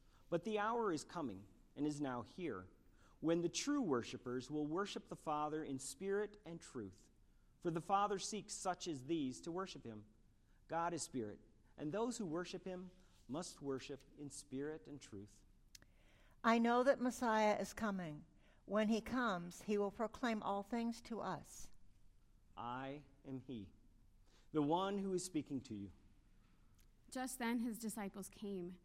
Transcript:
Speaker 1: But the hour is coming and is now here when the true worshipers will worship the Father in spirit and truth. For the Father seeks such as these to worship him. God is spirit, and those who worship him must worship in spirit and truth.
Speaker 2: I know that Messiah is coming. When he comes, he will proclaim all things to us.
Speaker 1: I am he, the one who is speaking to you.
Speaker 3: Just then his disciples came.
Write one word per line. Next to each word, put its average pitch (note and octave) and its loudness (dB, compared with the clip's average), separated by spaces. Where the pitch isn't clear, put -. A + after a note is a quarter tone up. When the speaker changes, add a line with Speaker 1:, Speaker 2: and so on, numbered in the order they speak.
Speaker 1:
But E3+ 2
the G#3+ 0
hour A3 2
is D3+ -2
coming G#2+ -6
and C#3+ 2
is D3 0
now B2+ 0
here G#2+ -6
when E3 6
the E3+ 2
true C#4+ 2
worshipers B2 0
will D3+ 0
worship G3 -2
the E3+ -8
Father D3+ 0
in C3 -2
spirit G3 -2
and E3+ -8
truth. G#2 -8
For F3 2
the E3 2
Father G3+ 4
seeks - -4
such F3+ -2
as C3+ -4
these C#3 0
to E3+ -6
worship F3+ -6
him. G#2+ -10
God E3+ 0
is E3 -2
spirit, G#2+ -4
and D3+ -2
those A#3 0
who G#3+ -2
worship F3 -4
him F#3 -8
must D#3 -6
worship C3+ -4
in D3 -8
spirit D3 -6
and C#3 -10
truth. G#2 -10
Speaker 2:
I A#3 8
know A#3 6
that C4 6
Messiah A3 4
is G3 -2
coming. F3+ -2
When G#3 4
he A3 6
comes, G#3 0
he G#3 2
will G3+ 2
proclaim A3 0
all G3 0
things A#3 -2
to - -6
us. - -6
Speaker 1:
I C3 -4
am C3+ -4
he, A#2 -8
the D#3 4
one F#3 4
who G3 0
is F3+ 2
speaking C#3+ -2
to A2+ -8
you. G2 -6
Speaker 3:
Just B3+ -4
then A#3 2
his A3+ 0
disciples G3+ -4
came. F#3 -6